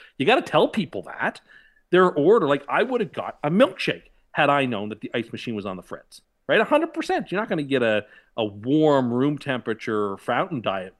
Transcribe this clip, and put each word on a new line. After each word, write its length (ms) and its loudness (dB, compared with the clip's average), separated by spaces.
you 100 -4
gotta 160 4
tell 240 2
people 360 -4
that." 380 -8
Their 200 6
order, 380 4
like, 200 0
I 140 2
would 180 -2
have 120 -6
got 320 -10
a 60 0
milkshake 600 0
had 180 4
I 160 4
known 220 -4
that 140 -12
the 120 -10
ice 160 -4
machine 240 -8
was 120 -6
on 100 -8
the 80 -12
fritz, 380 -18
right? 120 4
A 40 4
hundred 300 0
percent. 360 -4
You're 100 -4
not 80 -6
gonna 140 -2
get 220 0
a, 220 0
a 80 -2
warm 680 2
room 260 0
temperature 800 -4
fountain 460 -4
Diet 380 -6